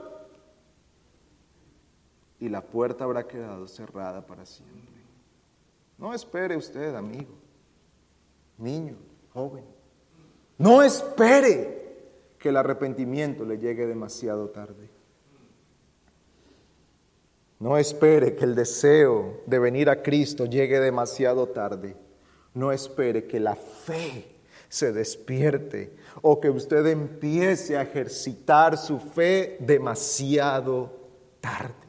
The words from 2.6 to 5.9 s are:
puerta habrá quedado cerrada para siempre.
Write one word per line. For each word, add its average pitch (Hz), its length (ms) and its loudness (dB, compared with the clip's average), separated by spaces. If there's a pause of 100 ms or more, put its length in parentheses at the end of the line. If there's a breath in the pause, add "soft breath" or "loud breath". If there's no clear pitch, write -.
puerta 123 420 -4
habrá 123 240 -4
quedado 104 400 -14
cerrada 95 580 -14
para 92 220 -20
siempre. - 560 -20 (960)